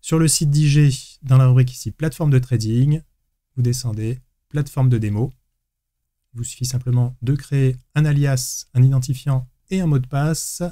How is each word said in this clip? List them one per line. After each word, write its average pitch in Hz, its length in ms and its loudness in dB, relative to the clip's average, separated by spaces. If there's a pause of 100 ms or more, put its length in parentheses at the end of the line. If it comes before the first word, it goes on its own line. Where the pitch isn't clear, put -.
Sur 160 180 -2
le 160 80 4
site 147 240 0
d'I 151 160 2
G, 143 220 4 (340)
dans 131 140 4
la 131 100 6
rubrique 127 260 4
ici, - 180 -10
plateforme 156 380 -2
de 131 100 4
trading, 123 640 0 (540)
vous 127 80 -2
descendez, 120 560 -4 (300)
plateforme 143 400 -2
de 120 80 2
démo. 107 360 -2 (1000)
Il 120 40 -16
vous 117 60 -8
suffit - 220 -10
simplement 123 580 -2
de 135 120 -2
créer 135 400 -2 (200)
un 151 100 2
alias, 143 720 -2
un 123 80 6
identifiant 131 640 0 (220)
et 190 100 -2
un 175 60 0
mot 143 120 2
de 127 80 -6
passe. 151 540 -4 (100)